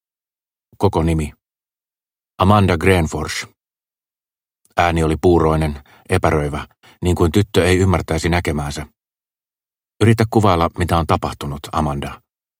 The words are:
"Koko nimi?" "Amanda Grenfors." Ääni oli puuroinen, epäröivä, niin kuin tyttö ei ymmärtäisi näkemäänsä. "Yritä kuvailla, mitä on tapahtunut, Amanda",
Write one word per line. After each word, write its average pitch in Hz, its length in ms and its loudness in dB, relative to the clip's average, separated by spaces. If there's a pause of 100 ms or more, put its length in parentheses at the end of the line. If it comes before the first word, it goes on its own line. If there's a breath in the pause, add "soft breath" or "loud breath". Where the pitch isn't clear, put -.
(760)
"Koko 90 260 0
nimi?" 78 300 -2 (1040)
"Amanda 92 400 2
Grenfors." 80 720 -2 (1300)
Ääni 82 260 0
oli 78 180 0
puuroinen, 80 640 2 (260 soft breath)
epäröivä, 76 580 -2 (340 soft breath)
niin 90 140 0
kuin 85 160 2
tyttö 98 340 0
ei 92 120 2
ymmärtäisi 82 520 0
näkemäänsä. 76 580 -4 (1120)
"Yritä 110 280 4
kuvailla, 90 480 2
mitä 85 200 -2
on 80 100 -2
tapahtunut, 73 520 -4 (120)
Amanda", 71 500 -6 (380)